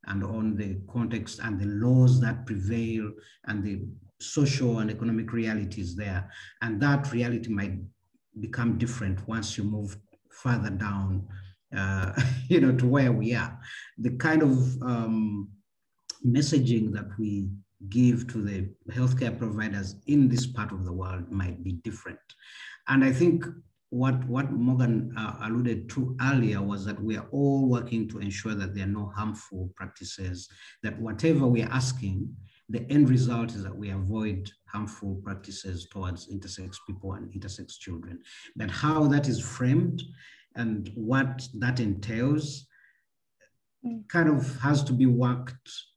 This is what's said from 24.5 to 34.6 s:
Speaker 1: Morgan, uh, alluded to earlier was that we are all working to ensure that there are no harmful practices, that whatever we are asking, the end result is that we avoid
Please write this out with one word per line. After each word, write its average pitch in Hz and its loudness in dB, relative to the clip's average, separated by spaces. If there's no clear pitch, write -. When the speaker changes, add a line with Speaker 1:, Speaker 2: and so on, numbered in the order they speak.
Speaker 1:
Morgan, 120 2
uh, 107 -6
alluded 113 -2
to 127 -2
earlier 113 4
was 98 -4
that 104 -6
we 107 -2
are - -8
all 139 4
working 117 0
to 107 -8
ensure 101 -4
that 98 -4
there 98 -4
are 95 -2
no 101 -4
harmful 101 -6
practices, 92 -10
that 107 -6
whatever 131 2
we 117 6
are 110 -4
asking, 101 -2
the 117 -4
end 143 8
result 117 2
is 101 -8
that 95 -8
we 101 -8
avoid 98 -4